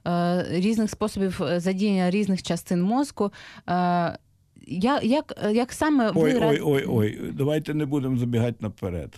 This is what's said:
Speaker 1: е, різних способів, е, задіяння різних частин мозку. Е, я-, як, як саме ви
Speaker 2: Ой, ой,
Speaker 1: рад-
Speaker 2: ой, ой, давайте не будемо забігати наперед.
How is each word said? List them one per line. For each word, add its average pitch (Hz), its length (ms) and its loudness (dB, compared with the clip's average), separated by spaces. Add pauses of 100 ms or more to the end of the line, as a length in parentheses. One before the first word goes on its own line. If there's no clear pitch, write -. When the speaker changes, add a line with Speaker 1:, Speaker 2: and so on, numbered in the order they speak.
Speaker 1:
е, 175 440 0
різних 214 400 0
способів, 196 520 -4
е, 170 180 0
задіяння 190 500 2
різних 196 320 0
частин 175 400 -2
мозку. 214 500 0 (360)
Е, 175 500 0 (480)
я-, 226 360 0
як, 254 520 0
як 240 180 0
саме 277 380 2
ви 160 120 2
Speaker 2:
Ой, 254 120 4
ой, 240 60 2
Speaker 1:
рад- 143 240 4
Speaker 2:
ой, 139 240 2
ой, 107 320 0 (120)
давайте 151 420 -2
не 151 120 0
будемо 131 320 0
забігати 120 420 0
наперед. 90 580 -6